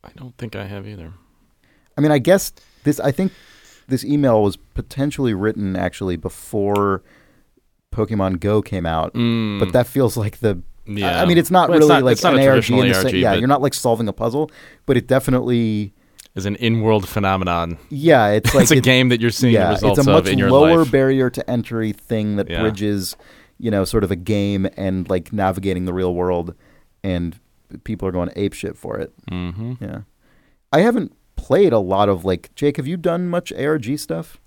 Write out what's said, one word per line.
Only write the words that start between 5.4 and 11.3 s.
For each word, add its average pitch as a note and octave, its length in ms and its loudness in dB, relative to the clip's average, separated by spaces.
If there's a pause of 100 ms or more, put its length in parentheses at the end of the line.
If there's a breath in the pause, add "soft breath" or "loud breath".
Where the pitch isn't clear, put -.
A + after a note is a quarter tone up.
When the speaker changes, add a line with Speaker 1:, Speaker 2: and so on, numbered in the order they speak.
Speaker 2:
actually, F2+ 400 -4
before G2+ 840 -2 (920 soft breath)
Pokemon G2 480 -2
Go G#2 200 2
came F#2 240 -6
out, D#2+ 280 -2
Speaker 1:
Mm. A#2 460 -2
Speaker 2:
but F#2+ 120 -2
that B2 160 2
feels B2+ 300 0
like G#2+ 220 -6
the, G2 220 -2 (240)
Speaker 1:
Yeah. G2+ 360 -2
Speaker 2:
I F3+ 40 2
mean, F3 120 4